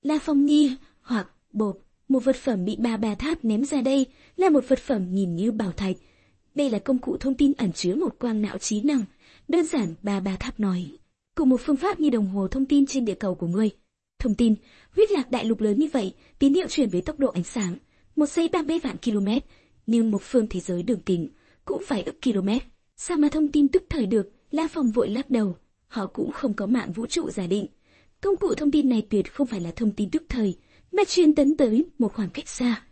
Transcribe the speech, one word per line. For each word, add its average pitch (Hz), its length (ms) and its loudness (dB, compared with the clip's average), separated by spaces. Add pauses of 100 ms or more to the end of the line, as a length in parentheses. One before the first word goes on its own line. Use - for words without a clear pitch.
La 302 180 -2
Phong 285 260 2
nghi 294 260 4 (300)
hoặc, 214 280 -4 (220)
"Bộp, 208 260 -2 (300)
một 262 180 2
vật 269 100 4
phẩm 202 300 -2
bị 214 140 -2
Ba 226 180 0
Ba 208 180 -2
Tháp 294 300 -4
ném 220 200 0
ra 277 160 -2
đây, 269 240 2 (320)
là 370 120 4
một 269 200 2
vật 262 100 2
phẩm 185 340 -4
nhìn 185 220 0
như 208 160 0
bảo 214 200 -4
thạch. 190 240 -4 (600)
Đây 285 140 0
là 208 100 -2
công 262 180 0
cụ - 200 -4
thông 269 160 -2
tin 285 240 4
ẩn 196 140 0
chứa 175 240 -2
một 311 240 -2
quang 220 220 -2
não 202 160 -4
trí 208 240 -4
năng." 269 220 2 (440)
Đơn 339 180 2
giản, 220 280 -2 (100)
Ba 202 160 -2
Ba 190 160 -4
Tháp 240 240 -10
nói. 180 320 -2 (440)
Cùng 294 140 4
một 247 120 4
phương 294 140 0
pháp 381 240 -2
như 302 100 2
đồng 220 180 0
hồ 190 200 -2
thông 269 180 -2
tin 285 200 4
trên 269 200 -2
địa 190 100 -2
cầu 185 200 -4
của 170 120 -6
ngươi. 202 220 2 (500)
Thông 220 160 0
tin, 226 200 4 (400)
huyết 427 160 4
lạc 294 200 0
đại 240 140 -2
lục 220 160 0
lớn 214 180 2
như 302 140 2
vậy, 196 200 -2 (260)
tín 277 140 4
hiệu 339 140 0
truyền 254 220 0
với 175 120 0
tốc 302 180 -8
độ 269 80 2
ánh 175 160 -2
sáng, 190 340 -6 (380)
một 294 140 2
giây 339 180 0
ba 339 140 0
mươi 320 180 -2
vạn - 220 -6
ki-lô-mét, 208 440 0 (420)
nhưng 226 240 2
một 196 100 0
phương 220 280 2
thế 185 100 -4
giới 175 240 -4
đường 208 220 -2
kính 170 240 0 (360)
cũng - 220 -4
phải 208 160 -4
ức - 200 -10
km. 202 260 0 (460)
Sao - 220 -4
mà 294 120 4
thông 311 180 0
tin 285 200 4
tức 370 220 2
thời 269 160 0
được? 202 240 0 (220)
La 320 160 -2
Phong 269 240 0
vội 226 180 0
lắc 233 200 -4
đầu, 214 260 0 (320)
họ 202 180 -8
cũng - 260 -6
không 233 220 -4
có 202 140 -4
mạng 226 240 -2
vũ 220 140 -6
trụ - 240 -4
giả 185 180 -6
định. 196 200 -2 (540)
Công 392 140 2
cụ 381 180 0
thông 294 180 0
tin 285 180 2
này 220 200 0
tuyệt 196 240 0
không 277 140 0
phải 214 120 -6
là 170 120 -8
thông 220 200 -2
tin 208 180 -4
tức 320 200 -2
thời, 214 280 -2 (340)
mà 392 160 2
truyền 311 280 6
tấn 294 220 4
tới 247 280 4 (140)
một 220 140 0
khoảng 196 160 -4
cách - 200 -14
xa. 240 420 -2